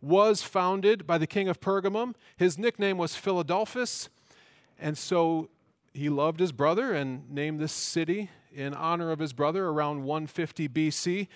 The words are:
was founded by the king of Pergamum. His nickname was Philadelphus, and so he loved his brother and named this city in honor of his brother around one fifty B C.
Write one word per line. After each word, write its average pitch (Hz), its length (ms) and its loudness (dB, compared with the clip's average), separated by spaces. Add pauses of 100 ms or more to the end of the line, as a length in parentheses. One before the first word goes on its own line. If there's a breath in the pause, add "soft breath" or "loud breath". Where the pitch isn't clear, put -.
was 202 400 4
founded 190 640 2
by 165 140 2
the 156 80 0
king 196 200 0
of 175 140 -2
Pergamum. 196 540 -2 (220 soft breath)
His 180 200 2
nickname 202 400 0
was 165 180 -2
Philadelphus, 196 960 -2 (680 soft breath)
and 151 180 -4
so 165 520 2 (440)
he 143 160 -2
loved 151 300 2
his 180 120 2
brother 165 400 2
and 139 380 -4
named 151 300 -4
this 156 120 -4
city 180 600 -2 (200 soft breath)
in 139 220 -8
honor 165 380 -2
of 156 80 -4
his 151 120 -4
brother 156 360 0
around 147 360 0
one 151 220 -2
fifty 156 420 -4
B 156 220 0
C. 180 460 -2